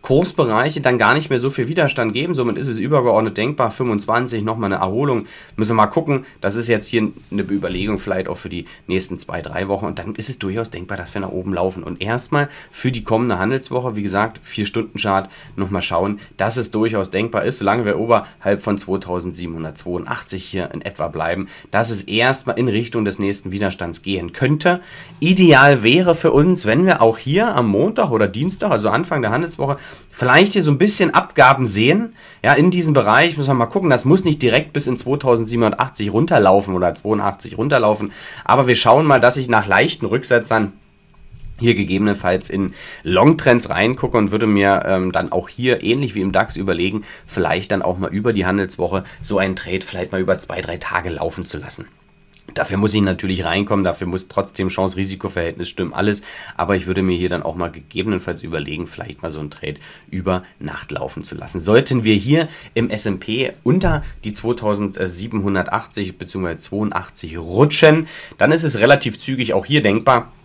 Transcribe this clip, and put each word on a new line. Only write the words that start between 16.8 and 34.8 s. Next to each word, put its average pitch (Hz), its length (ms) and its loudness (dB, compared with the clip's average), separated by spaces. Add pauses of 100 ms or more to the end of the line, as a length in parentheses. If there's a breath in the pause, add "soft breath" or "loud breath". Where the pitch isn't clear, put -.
denkbar 107 340 -2
ist, 135 140 -4
solange 107 260 0
wir 104 120 0
oberhalb 101 640 0
von 98 160 -2
zweitausendsiebenhundertzweiundachtzig 90 1700 -8
hier 92 300 -6
in 78 80 -10
etwa 82 260 -8
bleiben, 82 400 -4 (240 loud breath)
dass 117 200 0
es 101 100 -4
erstmal 120 580 0
in 127 80 2
Richtung 113 380 -2
des 98 140 -4
nächsten 98 340 -4
Widerstands 92 480 -4
gehen 90 320 -6
könnte. 156 480 2 (400 loud breath)
Ideal 143 600 8
wäre 160 320 6
für - 200 2
uns, 180 320 4
wenn 151 240 4
wir 165 140 4
auch 113 160 4
hier 196 360 0
am 120 120 2
Montag 160 420 2
oder 107 180 2
Dienstag, 175 440 -4
also 107 180 0
Anfang 139 320 -2
der 107 80 0
Handelswoche, 139 480 -2 (320 loud breath)
vielleicht 160 440 4
hier 196 100 2
so 151 80 4
ein 135 80 2
bisschen 196 340 2
Abgaben 131 540 6
sehen, 139 480 2 (260 loud breath)
ja, 135 120 4
in 160 180 6
diesem 160 240 2
Bereich, 135 420 4
müssen 139 140 0
wir - 20 4
mal 117 140 2
gucken, 185 240 0
das 123 140 2
muss 185 180 4
nicht 151 180 0
direkt 127 320 2
bis 143 140 -2